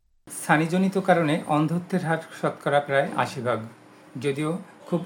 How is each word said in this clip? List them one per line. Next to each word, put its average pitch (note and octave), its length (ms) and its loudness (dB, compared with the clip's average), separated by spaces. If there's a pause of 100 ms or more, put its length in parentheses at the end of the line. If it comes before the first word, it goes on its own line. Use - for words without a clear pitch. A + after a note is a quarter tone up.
(460)
ছানিজনিত E3+ 520 2
কারণে E3+ 500 2
অন্ধত্বের D#3+ 540 0
হার D#3+ 160 0 (240)
শতকরা C#3+ 380 0
প্রায় C#3 360 2
আশি - 260 -2
ভাগ। A#2 180 0 (560)
যদিও C#3+ 360 -2 (340)
খুব E3+ 200 -2